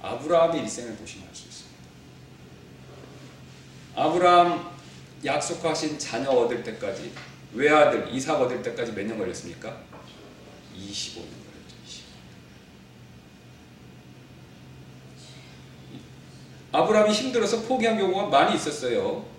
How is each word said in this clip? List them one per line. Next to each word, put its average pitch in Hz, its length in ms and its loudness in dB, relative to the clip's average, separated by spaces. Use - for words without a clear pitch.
아브라함의 165 600 2
일생을 - 340 -8
보시면 - 320 -16
알 - 60 -20
수 - 120 -18
있습니다. - 320 -20
아브라함 175 760 6
약속하신 151 760 -2
자녀 135 300 -4
얻을 120 340 2
때까지, 101 480 -8
외아들 139 580 4
이삭 135 300 0
얻을 123 180 0
때까지 113 320 -6
몇 101 140 -6
년 110 120 -6
걸렸습니까? - 600 -10
이십오 95 440 -10
년 - 100 -14
걸렸죠. - 460 -20
이십오 - 220 -18
년. - 80 -16
아브라함이 214 400 6
힘들어서 233 500 0
포기한 226 360 2
경우가 185 280 0
많이 135 300 6
있었어요. 113 680 -2